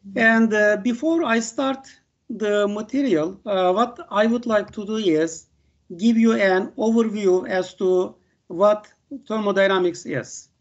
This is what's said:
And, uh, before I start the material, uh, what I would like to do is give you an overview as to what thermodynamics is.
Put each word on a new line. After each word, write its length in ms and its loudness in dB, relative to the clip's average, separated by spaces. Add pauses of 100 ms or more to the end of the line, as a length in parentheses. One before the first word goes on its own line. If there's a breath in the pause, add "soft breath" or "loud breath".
(160)
And, 380 4
uh, 240 2
before 460 -2
I 160 0
start 480 -4 (420)
the 380 0
material, 760 -2
uh, 280 0
what 260 0 (100)
I 160 2
would 200 0
like 260 -2
to 140 -10
do 100 -6
is 520 0 (500)
give 200 2
you 160 4
an 440 0
overview 720 0
as 280 -4
to 400 0 (320)
what 400 0 (400)
thermodynamics 800 0
is. 440 -10 (120)